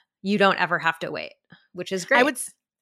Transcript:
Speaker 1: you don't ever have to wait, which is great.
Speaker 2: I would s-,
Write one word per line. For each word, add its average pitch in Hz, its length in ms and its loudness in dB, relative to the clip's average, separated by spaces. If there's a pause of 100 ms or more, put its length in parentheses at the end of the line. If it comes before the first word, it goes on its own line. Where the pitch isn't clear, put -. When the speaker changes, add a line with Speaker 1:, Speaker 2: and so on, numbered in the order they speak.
(220)
Speaker 1:
you 202 160 0
don't 196 220 4
ever 170 200 0
have 160 200 -2
to 170 100 -8
wait, 151 220 -10 (400)
which 180 220 -10
is 185 100 -4
great. 240 160 2
Speaker 2:
I 247 40 6
would 277 120 0
s-, - 180 -12 (280)